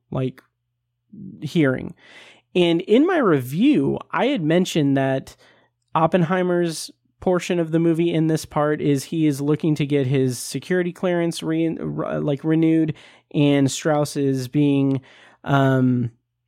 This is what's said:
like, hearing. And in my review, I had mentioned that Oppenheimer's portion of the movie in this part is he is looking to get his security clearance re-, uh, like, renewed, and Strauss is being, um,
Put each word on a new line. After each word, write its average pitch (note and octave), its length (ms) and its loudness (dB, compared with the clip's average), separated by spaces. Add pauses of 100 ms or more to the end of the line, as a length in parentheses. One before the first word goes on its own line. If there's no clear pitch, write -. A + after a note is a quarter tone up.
like, C3 320 -6 (1000)
hearing. C#3 520 0 (640)
And E3+ 260 2
in A#3+ 240 4
my F#4 120 0
review, D3+ 800 2 (120)
I F#3 160 0
had C4+ 140 -2
mentioned D#3 560 2
that C3+ 380 -4 (580)
Oppenheimer's F3 960 0 (300)
portion F3+ 400 -2
of D#3+ 120 -4
the E3 80 2
movie E3+ 320 2
in D#3+ 160 0
this D#3 180 -2
part D3+ 360 -2
is C#3+ 240 0
he D#3+ 220 -2
is C#3 140 -2
looking D3+ 340 0
to D3 100 -2
get C#3 220 0
his C3 320 0
security F3+ 520 -4
clearance E3+ 520 -2
re-, D#3+ 340 -2
uh, D#3 420 -6
like, D3 240 -2
renewed, D#3+ 520 2 (380)
and C#3+ 360 4
Strauss D3 460 -2
is C3+ 320 -2
being, C#3 540 2 (420)
um, C3 680 2 (360)